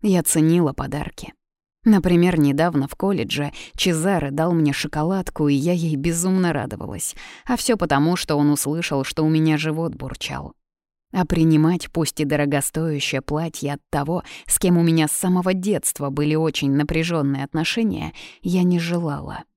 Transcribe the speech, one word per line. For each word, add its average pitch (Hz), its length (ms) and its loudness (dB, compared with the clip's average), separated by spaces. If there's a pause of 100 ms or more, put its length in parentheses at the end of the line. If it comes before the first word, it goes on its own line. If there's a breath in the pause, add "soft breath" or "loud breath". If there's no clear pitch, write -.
Я 185 200 2
ценила 160 520 2
подарки. - 600 -10 (520)
Например, 180 520 6
недавно 147 500 2
в - 80 -10
колледже 156 580 -2 (220 loud breath)
Чезаре 165 560 0
дал 160 220 0
мне 151 200 4
шоколадку, 160 760 -2
и 143 80 4
я 147 160 0
ей 165 240 0
безумно 170 560 0
радовалась. - 640 -6 (300 loud breath)
А 247 100 -2
все 233 220 0
потому, 156 380 2
что 170 200 -2
он 147 160 4
услышал, 147 520 -2
что - 200 -4
у 156 60 2
меня 156 280 4
живот 156 380 -4
бурчал. 135 580 -10 (580)
А 185 140 0
принимать, 160 680 4
пусть - 280 -4
и 151 60 0
дорогостоящее 143 960 -2
платье 151 520 -4
от 143 160 -10
того, 151 340 -2 (220 loud breath)
с - 140 0
кем 175 180 4
у 170 60 4
меня 165 240 4
с - 60 -4
самого 185 400 0
детства 185 560 -2
были 147 260 0
очень 156 360 0
напряженные 147 720 0
отношения, 165 680 -2 (280 loud breath)
я 180 220 2
не 180 160 4
желала. 165 680 -6 (120)